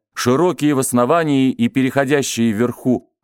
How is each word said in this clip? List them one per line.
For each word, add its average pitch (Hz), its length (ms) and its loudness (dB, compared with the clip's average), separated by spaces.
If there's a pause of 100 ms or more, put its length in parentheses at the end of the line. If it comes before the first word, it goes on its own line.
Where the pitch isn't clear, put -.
(140)
широкие 147 600 0
в 135 60 0
основании 135 720 0
и 117 180 -2
переходящие 135 840 0
вверху 120 580 -2 (140)